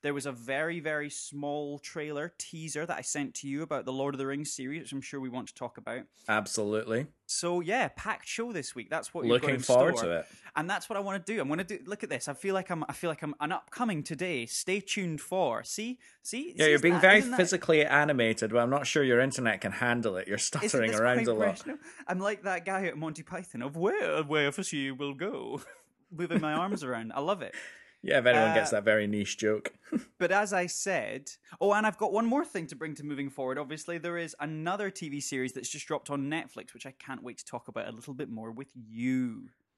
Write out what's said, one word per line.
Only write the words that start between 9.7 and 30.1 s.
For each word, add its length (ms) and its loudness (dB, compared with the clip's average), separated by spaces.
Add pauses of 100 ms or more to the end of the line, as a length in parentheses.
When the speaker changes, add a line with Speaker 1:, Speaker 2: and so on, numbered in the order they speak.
Speaker 1:
store. 120 0
Speaker 2:
to 100 2
it. 60 -8 (280)
Speaker 1:
And 160 0
that's 180 -4
what 80 -4
I 40 0
wanna 180 -4
do. 220 -4
I'm 80 -2
gonna 160 -2
do, 220 -8
look 180 -6
at 60 -6
this. 180 -4
I 60 -6
feel 200 -2
like 160 -2
I'm, 180 -2
I 40 -6
feel 180 -4
like 120 -6
I'm 180 -6
an 100 -2
upcoming 540 -2
today. 420 -4
Stay 320 -2
tuned 420 -2
for. 440 0
See? 340 -6 (240)
See? 280 -8
Speaker 2:
Yeah, 20 -12
Speaker 1:
See, 40 -18 (100)
Speaker 2:
you're 80 10
Speaker 1:
isn't 80 6
Speaker 2:
being 120 8
Speaker 1:
that, 80 2
Speaker 2:
very 160 12
Speaker 1:
isn't 140 2
that 40 2
Speaker 2:
physically 480 4
animated, 680 4
but 80 4
I'm 100 4
not 160 0
sure 160 4
your 180 6
internet 400 2
can 120 -2
handle 440 2
it. 120 -4
You're 80 0
Speaker 1:
Isn't 240 -2
Speaker 2:
stuttering 320 2
Speaker 1:
this 80 2
Speaker 2:
around 160 6
Speaker 1:
quite 120 2
Speaker 2:
a 60 4
lot. 120 2
Speaker 1:
rational? 320 -4 (280)
I'm 140 -2
like 220 -2
that 220 -4
guy 220 -2
at 100 -2
Monty 280 -8
Python 380 -10
of 140 -6
"Where, 460 0
wherever 400 0
she 300 -4
will 220 -6
go," 480 -6 (240)
<laughs> 260 -20
moving 280 -2
my 120 0
arms 320 -2
around. 280 -4
I 80 -4
love 220 0
it. 140 -10 (460)
Speaker 2:
Yeah, 160 4
if 80 4
anyone 280 8
gets 180 4
Speaker 1:
Uh, 40 4
Speaker 2:
that 80 0
very 240 6
niche 280 0
joke. 360 0 (180)
<laughs> 280 -4